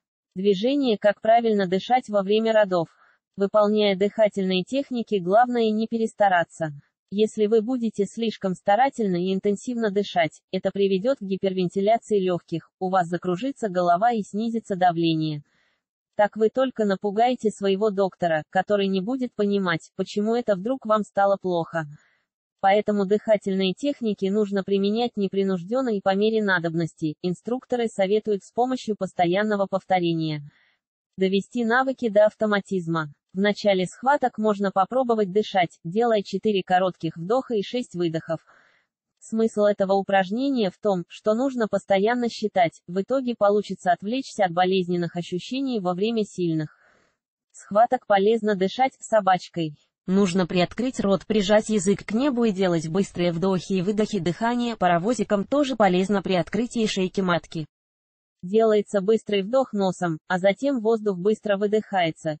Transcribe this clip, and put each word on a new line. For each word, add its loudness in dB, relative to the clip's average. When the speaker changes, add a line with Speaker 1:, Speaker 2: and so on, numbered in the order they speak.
Speaker 1:
движение. 0
Как 0
правильно 2
дышать 0
во 0
время 0
родов. 2
Выполняя 2
дыхательные 0
техники, -4
главное 2
не -2
перестараться. -2
Если 0
вы 2
будете -4
слишком -4
старательно 0
и -2
интенсивно -2
дышать, -2
это -4
приведёт 0
к -14
гипервентиляции 0
лёгких, -4
у -4
вас 2
закружится -4
голова 2
и -2
снизится -6
давление. 0
Так 2
вы 2
только -2
напугаете 0
своего 0
доктора, -2
который 0
не 0
будет -6
понимать, -2
почему -2
это 0
вдруг -4
вам 2
стало 0
плохо. -4
Поэтому 2
дыхательные 0
техники -4
нужно 0
применять -2
непринуждённо -2
и -4
по 0
мере 2
надобности. -2
Инструкторы -4
советуют 0
с -20
помощью -2
постоянного 0
повторения -2
довести -2
навыки 0
до 6
автоматизма. -2
В -4
начале 2
схваток 0
можно 0
попробовать 0
дышать, 0
делая 0
четыре -2
коротких 0
вдоха -2
и -2
шесть -8
выдохов. -4
Смысл 0
этого 2
упражнения 0
в -20
том, 0
что -2
нужно -2
постоянно 0
считать, -2
в -4
итоге -2
получится 0
отвлечься -2
от -2
болезненных 0
ощущений -6
во -2
время -2
сильных -4
схваток. 0
Полезно 2
дышать 0
собачкой. 0
Speaker 2:
Нужно 2
приоткрыть -2
рот, 0
прижать 2
язык 0
к -8
небу 0
и 2
делать 0
быстрые -2
вдохи -2
и 0
выдохи. -2
Дыхание -2
паровозиком 0
тоже 0
полезно 2
при -2
открытии -2
шейки -2
матки. -4
Speaker 1:
Делается 2
быстрый 0
вдох 0
носом, -2
а -2
затем 0
воздух -2
быстро -2
выдыхается -2